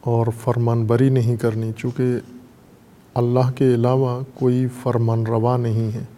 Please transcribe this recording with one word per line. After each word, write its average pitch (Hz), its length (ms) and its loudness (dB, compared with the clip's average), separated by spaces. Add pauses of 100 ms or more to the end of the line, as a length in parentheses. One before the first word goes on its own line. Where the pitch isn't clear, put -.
اور 117 260 2 (160)
فرمان 117 420 0
بری 120 240 4
نہیں 120 260 2
کرنی، 113 420 -4
چونکہ 127 260 -4 (1080)
اللہ 127 420 2
کے 127 200 4
علاوہ 123 460 0 (120)
کوئی 127 340 0 (160)
فرمان 117 420 0
روا 117 320 0
نہیں 113 380 -2
ہے۔ - 80 -8 (140)